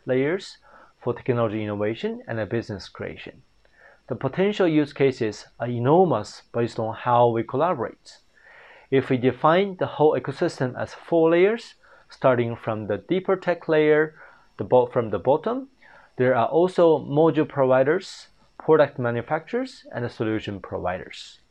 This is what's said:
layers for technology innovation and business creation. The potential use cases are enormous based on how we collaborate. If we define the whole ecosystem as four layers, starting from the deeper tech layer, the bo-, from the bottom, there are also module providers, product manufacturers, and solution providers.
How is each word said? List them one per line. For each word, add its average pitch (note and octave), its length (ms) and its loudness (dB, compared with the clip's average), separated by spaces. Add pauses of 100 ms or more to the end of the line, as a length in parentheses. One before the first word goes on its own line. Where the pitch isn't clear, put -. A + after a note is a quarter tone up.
layers C#3+ 540 -2 (440)
for A#2+ 100 -4
technology A#2 480 -2
innovation A2 640 -4
and A2+ 220 -6
business G#2+ 400 -6
creation. - 540 -14 (680)
The B2+ 80 -8
potential F#3+ 500 -2
use D3+ 280 2
cases B2+ 540 -2 (120)
are B2 80 -6
enormous B2 760 2 (100)
based A#2+ 260 -2
on A2 160 -4
how A#2+ 320 4
we A2+ 160 0
collaborate. C3+ 760 -4 (720)
If C3+ 200 2
we C3 80 2
define D#3+ 580 2
the C#3+ 120 -4
whole D3+ 300 2
ecosystem C3 640 -4
as A2 140 -8
four E3 380 0
layers, G3 420 2 (360)
starting A#2+ 460 0
from G#2+ 320 -6
the G2+ 120 -2 (100)
deeper F#3 260 -2
tech F3 320 -4
layer, D#3 480 2 (400)
the A2 80 -8
bo-, A#2+ 240 4
from A#2 220 -2
the G2 100 -4
bottom, A3 480 -2 (500)
there B2+ 180 2
are A2+ 120 2
also E3+ 520 4
module D3 480 2
providers, C3+ 800 0 (300)
product D3+ 420 2
manufacturers, D#3 880 -4 (100)
and A#2+ 160 -6
solution G#2+ 480 -4
providers. F2+ 800 -10 (120)